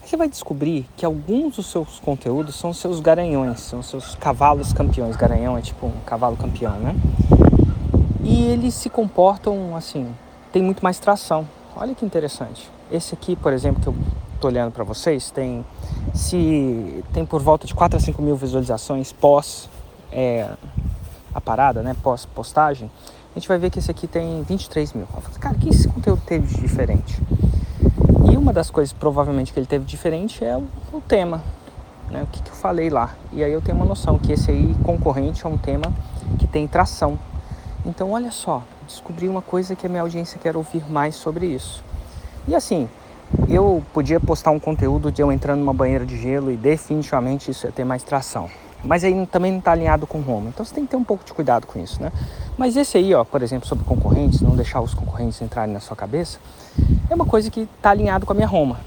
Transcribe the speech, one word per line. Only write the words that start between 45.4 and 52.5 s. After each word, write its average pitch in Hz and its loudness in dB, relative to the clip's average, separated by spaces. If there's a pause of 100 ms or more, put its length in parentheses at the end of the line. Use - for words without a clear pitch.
numa 139 2
banheira 131 2
de 123 -6
gelo 135 -2
e 123 -2
definitivamente 139 0
isso - -6
ia 101 -4
ter 131 -6
mais 127 -4
tração. 117 -4 (340)
Mas 165 4
aí 185 2
também 185 2
não 185 -2
tá 180 2
alinhado 156 4
com 156 -6
Roma. 117 -2
Então 214 -8
você - -12
tem 294 -2
que 262 -6
ter 262 -2
um 254 0
pouco 202 -2
de - -20
cuidado 127 0
com - -10
isso, - -8
né? - -6 (440)